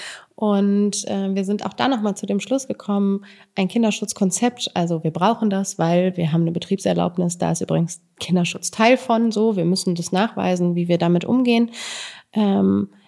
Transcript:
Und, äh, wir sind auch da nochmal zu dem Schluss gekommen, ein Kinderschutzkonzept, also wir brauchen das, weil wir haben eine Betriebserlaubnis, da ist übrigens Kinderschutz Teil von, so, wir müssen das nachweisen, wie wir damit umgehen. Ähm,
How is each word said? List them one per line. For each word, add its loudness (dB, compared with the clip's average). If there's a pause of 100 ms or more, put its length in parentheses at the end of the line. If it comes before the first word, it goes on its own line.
(340)
Und, 0
äh, -2
wir -2
sind -4
auch -6
da -2
nochmal 0
zu -12
dem 0
Schluss -4
gekommen, -2 (300)
ein 0
Kinderschutzkonzept, -2
also 0
wir 0
brauchen 0
das, -2
weil 2
wir 0
haben 2
eine 0
Betriebserlaubnis, -2
da 0
ist -2
übrigens -2 (180)
Kinderschutz -2
Teil 4
von, 0
so, 2
wir 0
müssen 0
das -6
nachweisen, 0
wie 0
wir 4
damit 2
umgehen. 2 (640)
Ähm, 2 (180)